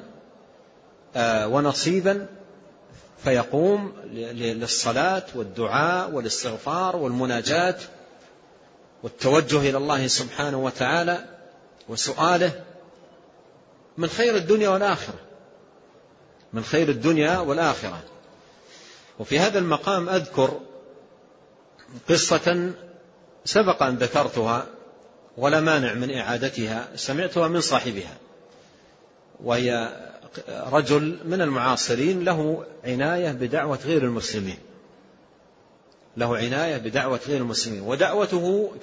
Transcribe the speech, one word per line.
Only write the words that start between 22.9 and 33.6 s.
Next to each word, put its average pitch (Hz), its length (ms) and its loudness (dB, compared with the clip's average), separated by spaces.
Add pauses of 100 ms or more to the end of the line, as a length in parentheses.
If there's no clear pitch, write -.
سبق 190 380 4
أن 127 120 2
ذكرتها 120 720 0 (720)
ولا 143 220 4
مانع 151 340 2
من 127 240 -4
إعادتها، 120 800 -4
سمعتها 165 520 0
من 170 140 0
صاحبها، 117 560 -2 (1300)
وهي 120 460 0 (600)
رجل 147 760 2
من 180 160 -2
المعاصرين 131 800 0
له 160 420 0 (200)
عناية 151 460 0
بدعوة 131 540 -2